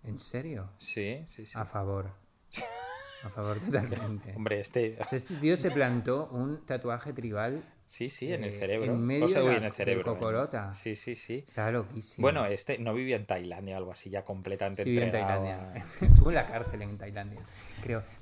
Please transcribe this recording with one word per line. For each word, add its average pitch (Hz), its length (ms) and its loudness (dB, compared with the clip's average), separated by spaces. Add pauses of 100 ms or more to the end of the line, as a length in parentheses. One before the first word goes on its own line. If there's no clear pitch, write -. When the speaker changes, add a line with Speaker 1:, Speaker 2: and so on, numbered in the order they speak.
Speaker 1:
¿En 107 160 -8
serio? 123 600 -8
Speaker 2:
Sí, 113 480 -4
sí, 107 200 -16
sí. - 80 -16
Speaker 1:
A 110 100 -4
favor. 98 460 -2 (1120)
A 104 60 -12
favor 104 320 -4
totalmente. 117 720 -2
Speaker 2:
<laughs> 104 40 -8
Hombre, 107 240 0
este 110 400 0
Speaker 1:
O - 40 -2
sea, 131 120 -4
este 131 200 -6
tío 156 200 4
se 175 140 0
plantó 131 640 2
un 139 340 -4
tatuaje 123 460 -4
tribal, 117 500 -4 (220)
Speaker 2:
Sí, - 240 -6
sí, 139 240 -6
en 131 120 -4
el 98 80 -2
Speaker 1:
eh, 101 60 -10
Speaker 2:
cerebro. 107 340 2
Speaker 1:
en 117 120 2
medio 139 220 4
Speaker 2:
O - 20 4
sea, - 140 4
Speaker 1:
de 131 60 6
Speaker 2:
uy, - 40 6
Speaker 1:
la, 117 60 6
Speaker 2:
en 107 60 0
el 104 80 -2
cerebro, 95 320 0
Speaker 1:
del 113 100 -2
Speaker 2:
en 90 60 -6
Speaker 1:
cocorota. 110 540 -2
Speaker 2:
Sí, 107 220 -6
sí, 117 200 -8
sí. 127 280 -8
Speaker 1:
Estaba 107 280 -2
loquísimo. 113 520 -4
Speaker 2:
Bueno, 139 220 4
este 101 320 -2
no 117 160 -2
vivía 127 220 0
en 107 100 -4
Tailandia 92 480 -4
o 95 40 -4
algo 92 140 -8
así, - 180 -14
ya 98 140 -4
completamente 98 600 -4
Speaker 1:
Sí, 127 60 0
vivía 120 180 4
en - 60 0
Speaker 2:
entregado 98 300 0
Speaker 1:
Tailandia. 92 380 -8 (180)
Speaker 2:
a 185 60 6
Speaker 1:
<laughs> - 0 -
Estuvo - 240 12
en 170 60 2
la 123 100 2
cárcel 113 360 -6
en 101 160 -8
Tailandia, 101 420 -10 (420)
creo. 113 200 -2 (200)